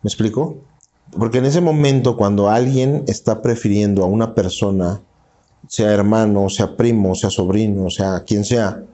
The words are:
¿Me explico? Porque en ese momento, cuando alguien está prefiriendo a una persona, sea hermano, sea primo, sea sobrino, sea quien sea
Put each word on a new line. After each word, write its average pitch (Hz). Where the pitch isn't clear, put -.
¿Me 101
explico? 110
Porque 113
en 127
ese 151
momento, 139
cuando 101
alguien 131
está -
prefiriendo 104
a 90
una 113
persona, 98
sea 104
hermano, 104
sea -
primo, 110
sea 98
sobrino, 98
sea 95
quien 104
sea 110